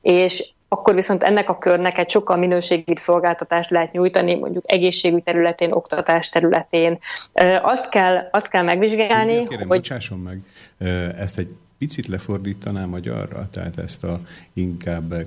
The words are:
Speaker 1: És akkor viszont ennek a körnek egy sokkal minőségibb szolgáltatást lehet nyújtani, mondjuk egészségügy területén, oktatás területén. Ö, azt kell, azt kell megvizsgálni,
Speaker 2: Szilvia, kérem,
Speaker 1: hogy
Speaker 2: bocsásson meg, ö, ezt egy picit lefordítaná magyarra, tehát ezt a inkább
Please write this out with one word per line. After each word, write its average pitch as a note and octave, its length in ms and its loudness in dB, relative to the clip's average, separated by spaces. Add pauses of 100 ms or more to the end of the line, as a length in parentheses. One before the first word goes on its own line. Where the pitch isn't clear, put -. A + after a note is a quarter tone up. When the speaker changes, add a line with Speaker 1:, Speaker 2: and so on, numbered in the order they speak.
Speaker 1:
És F3+ 520 2 (160)
akkor - 260 4
viszont F#3 280 0
ennek G3+ 260 2
a F3+ 100 -2
körnek F3+ 400 2
egy F3 120 0
sokkal G3+ 260 2
minőségibb F3 600 0
szolgáltatást E3+ 760 0
lehet E3 220 0
nyújtani, F3+ 420 2
mondjuk - 320 -4
egészségügy F3+ 560 2
területén, E3+ 500 0
oktatás E3+ 560 0
területén. E3 720 2 (340)
Ö, F#3 300 6
azt B3 260 0
kell, F#3 420 2
azt G#3 180 0
kell F#3 140 0
megvizsgálni, G#3+ 720 2
Speaker 2:
Szilvia, A#3 160 0
kérem, G#3 200 -8
Speaker 1:
hogy F#3 100 4
Speaker 2:
bocsásson A2+ 400 -8
meg, F#2 220 -10 (380)
ö, F2+ 300 -2 (100)
ezt F#2+ 200 -8
egy F2 100 -6 (300)
picit D3 280 -8
lefordítaná G2 760 -6
magyarra, F2+ 680 -8
tehát F2 280 -10
ezt F2 260 -12
a F2 160 -6 (320)
inkább E2+ 600 -6 (120)